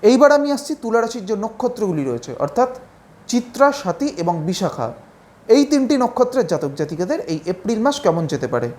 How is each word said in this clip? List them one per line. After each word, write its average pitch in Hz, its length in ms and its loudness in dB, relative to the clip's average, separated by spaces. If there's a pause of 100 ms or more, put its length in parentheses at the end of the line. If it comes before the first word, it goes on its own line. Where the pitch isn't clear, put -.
এইবার 262 300 8
আমি 285 200 2
আসছি 285 220 -4
তুলা 226 260 -2
রাশির 226 260 -4
যে 214 100 -2
নক্ষত্রগুলি 214 680 -4
রয়েছে 120 340 -6
অর্থাৎ 226 300 0 (580)
চিত্রা, 262 460 2
স্বাতী 269 340 -4
এবং 170 380 -2
বিশাখা, 160 480 -4 (560)
এই 262 160 6
তিনটি 277 320 2
নক্ষত্রের 247 500 0
জাতক 147 300 -2
জাতিকাদের 165 440 -4
এই 160 260 -6
এপ্রিল 202 340 -4
মাস 277 200 0
কেমন 170 260 2
যেতে 135 200 -4
পারে। 120 320 -2